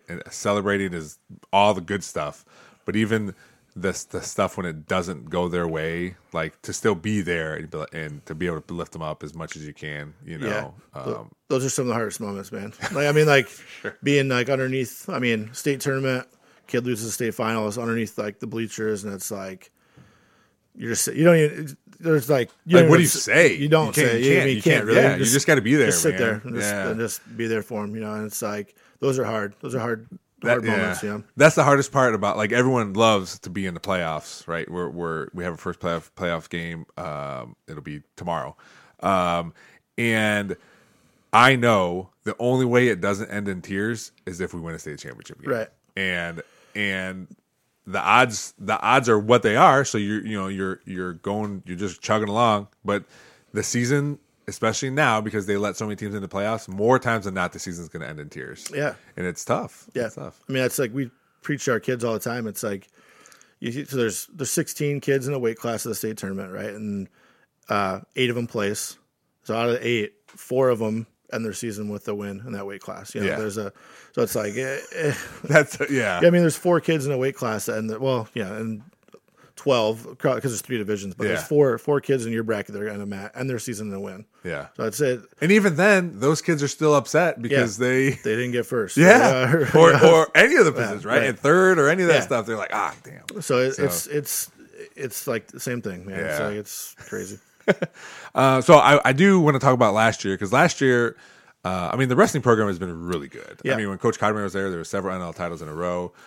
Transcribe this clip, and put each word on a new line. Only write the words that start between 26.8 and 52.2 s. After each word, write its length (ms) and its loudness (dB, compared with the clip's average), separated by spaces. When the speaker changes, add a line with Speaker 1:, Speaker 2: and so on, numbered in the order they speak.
Speaker 2:
and 100 -4
just 380 -8
be 100 -4
there 160 -2
for 200 -8
'em, 120 -8
you 60 -8
know? 120 -8
And 120 -8
it's 160 -10
like, 340 -8
those 200 0
are 60 -2
hard. 360 -4
Those 140 -10
are 40 -2
hard, 280 -6
Speaker 1:
That, 60 -2
Speaker 2:
hard 160 2
moments, 380 0
Speaker 1:
yeah. 80 -6
Speaker 2:
you 60 -8
know? 60 -12
Speaker 1:
That's 200 8
the 100 4
hardest 260 4
part 240 2
about, 220 0
like, 160 0
everyone 400 2
loves 460 2
to 100 -14
be 160 -6
in 80 -6
the 80 -10
playoffs, 640 -6
right? 240 -6
We're, 180 -6
we're, 440 -6
we 100 -8
have 100 -4
a 40 -12
first 240 -10
playoff, 340 -4
playoff 340 -4
game. 360 -8
Um, 600 -10
it'll 160 -16
be 180 -12
tomorrow. 400 -8
Um, 520 0
and 580 0
I 240 8
know 520 2
the 160 -6
only 260 2
way 220 4
it 140 0
doesn't 280 -2
end 200 -6
in 120 -6
tears 520 -6
is 160 -10
if 120 -6
we 80 -10
win 120 -10
a 60 -12
state 200 -12
championship 420 -18
game. 100 -6
Speaker 2:
Right. 160 -4
Speaker 1:
And, 440 -4
and 520 -6
the 120 -4
odds, 600 2
the 220 -2
odds 280 4
are 100 6
what 240 4
they 120 2
are. 300 6
So 120 -4
you're, 280 -2
you 120 -6
know, 100 -6
you're, 380 -6
you're 280 -8
going, 520 -6
you're 120 -10
just 240 -8
chugging 280 0